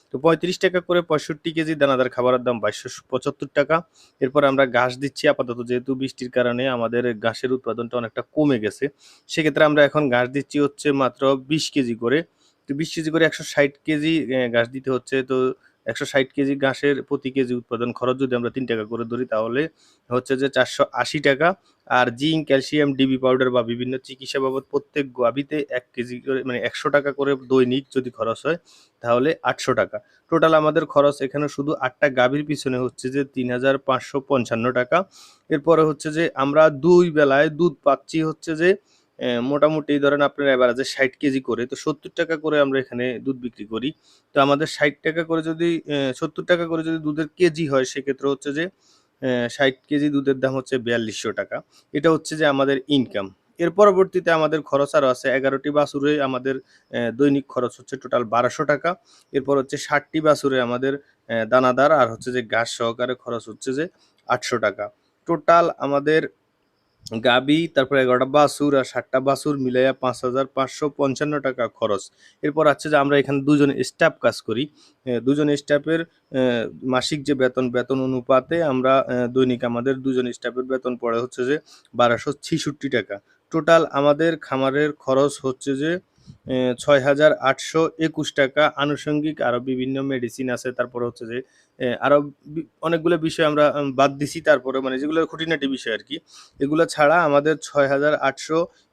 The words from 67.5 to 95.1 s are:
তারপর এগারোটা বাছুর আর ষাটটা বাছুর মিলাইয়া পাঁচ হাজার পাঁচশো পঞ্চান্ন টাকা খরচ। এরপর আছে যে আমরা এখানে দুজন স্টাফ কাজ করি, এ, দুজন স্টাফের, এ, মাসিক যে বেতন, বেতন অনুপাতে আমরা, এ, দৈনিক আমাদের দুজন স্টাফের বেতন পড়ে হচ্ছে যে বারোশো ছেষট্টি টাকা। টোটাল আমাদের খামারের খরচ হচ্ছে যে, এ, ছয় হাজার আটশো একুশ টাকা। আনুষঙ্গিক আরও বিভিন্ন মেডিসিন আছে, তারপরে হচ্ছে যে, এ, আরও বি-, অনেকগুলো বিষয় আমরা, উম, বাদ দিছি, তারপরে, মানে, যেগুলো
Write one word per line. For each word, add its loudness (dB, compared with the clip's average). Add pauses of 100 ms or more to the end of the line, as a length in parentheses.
তারপর 0
এগারোটা 2
বাছুর 2
আর 0
ষাটটা -4
বাছুর -2
মিলাইয়া 2
পাঁচ -4
হাজার -2
পাঁচশো -4
পঞ্চান্ন -2
টাকা -4
খরচ। -4 (320)
এরপর 0
আছে 2
যে 4
আমরা 4
এখানে 0
দুজন 4
স্টাফ 0
কাজ 0
করি, -4 (380)
এ, -2
দুজন 2
স্টাফের, 0
এ, -8 (760)
মাসিক -2
যে 0
বেতন, 0
বেতন -2
অনুপাতে 0
আমরা, 2
এ, -2
দৈনিক 0
আমাদের -2
দুজন -2
স্টাফের -8
বেতন -4
পড়ে -2
হচ্ছে -6
যে 0 (360)
বারোশো 2 (100)
ছেষট্টি -4
টাকা। -2 (320)
টোটাল 4
আমাদের 2
খামারের -2
খরচ 0
হচ্ছে -4
যে, -2 (500)
এ, 0
ছয় 4
হাজার 4
আটশো 0
একুশ -4
টাকা। 2
আনুষঙ্গিক -2
আরও 0
বিভিন্ন -4
মেডিসিন -4
আছে, -6
তারপরে -4
হচ্ছে -10
যে, -8 (360)
এ, -2
আরও 2 (180)
বি-, -10 (180)
অনেকগুলো 0
বিষয় 0
আমরা, 4
উম, -2
বাদ 2
দিছি, -6
তারপরে, 2
মানে, -4
যেগুলো 0